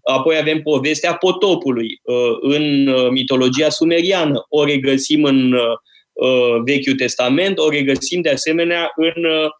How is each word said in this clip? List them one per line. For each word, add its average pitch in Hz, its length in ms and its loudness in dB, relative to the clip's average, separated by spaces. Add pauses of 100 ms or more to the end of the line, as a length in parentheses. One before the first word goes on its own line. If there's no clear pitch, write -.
Apoi 135 340 0
avem 156 240 -2
povestea 151 540 -2
potopului, 156 880 -2
uh, 123 360 -2
în, 143 480 0
uh, 127 220 2
mitologia 127 600 0
sumeriană. 170 800 0
O 147 140 2
regăsim 139 600 0
în, 131 300 2
uh, 123 80 2 (520)
uh, 123 520 2
Vechiul 139 320 0
Testament, 139 600 0
o 156 120 2
regăsim 143 520 -2
de 160 80 0
asemenea 170 680 -2
în, 165 300 -2
uh, 156 240 0 (100)